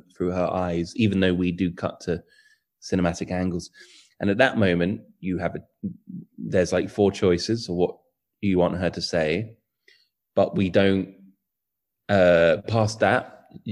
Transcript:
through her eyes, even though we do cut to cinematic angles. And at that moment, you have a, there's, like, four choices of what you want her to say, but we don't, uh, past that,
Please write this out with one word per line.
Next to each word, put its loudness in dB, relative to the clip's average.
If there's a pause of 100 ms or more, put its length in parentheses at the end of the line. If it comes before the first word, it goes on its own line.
(140)
through -4
her -2
eyes, -4
even 2
though 2
we 0
do -2
cut -8
to -6 (600)
cinematic -2
angles. -4 (500)
And 0
at 0
that 2
moment, 2 (200)
you -6
have -6
a, -12 (760)
there's, -2
like, -2
four 2
choices 0
of -6
what 0 (440)
you 0
want 2
her -2
to -8
say, -2 (800)
but 0
we 0
don't, 2 (920)
uh, 6
past -2
that, 0 (260)